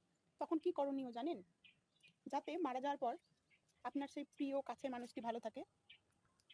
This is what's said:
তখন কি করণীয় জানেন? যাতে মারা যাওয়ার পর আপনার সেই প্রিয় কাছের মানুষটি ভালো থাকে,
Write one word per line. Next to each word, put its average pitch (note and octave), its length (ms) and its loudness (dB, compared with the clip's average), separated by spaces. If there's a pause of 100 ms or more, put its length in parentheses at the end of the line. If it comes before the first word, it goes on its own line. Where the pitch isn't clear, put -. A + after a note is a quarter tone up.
(400)
তখন D#4+ 180 2
কি F4+ 140 2
করণীয় C#4 400 2
জানেন? B3+ 260 0 (880)
যাতে C#4 320 0
মারা C4 220 2
যাওয়ার C#4+ 180 0
পর A#3+ 160 2 (720)
আপনার C#4 240 -2
সেই C#4+ 160 -6
প্রিয় C#4 360 0
কাছের C4+ 300 -2
মানুষটি A#3+ 300 -6
ভালো A#3 180 0
থাকে, A#3 240 -6 (920)